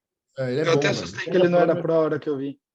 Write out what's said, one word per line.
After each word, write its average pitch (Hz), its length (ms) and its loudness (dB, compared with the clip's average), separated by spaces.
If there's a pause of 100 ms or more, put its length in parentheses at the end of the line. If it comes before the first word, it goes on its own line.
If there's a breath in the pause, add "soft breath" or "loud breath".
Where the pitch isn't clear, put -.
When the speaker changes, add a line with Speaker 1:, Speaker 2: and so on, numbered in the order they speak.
(380)
Speaker 1:
É, 131 140 -6
ele 135 80 -2
é - 20 -2
Speaker 2:
Eu 165 100 0
Speaker 1:
bom, 147 60 2
Speaker 2:
até 160 100 0
Speaker 1:
velho. - 120 -2
Speaker 2:
assustei - 240 -10
Speaker 3:
Que 185 120 -2
ele 180 120 6
não 175 120 4
era 165 140 4
Speaker 1:
Ele 170 80 -4
Speaker 3:
pro 165 120 -2
a 165 40 4
hora 156 200 0
que 151 100 -6
eu 147 100 -2
vi. 139 220 -8 (140)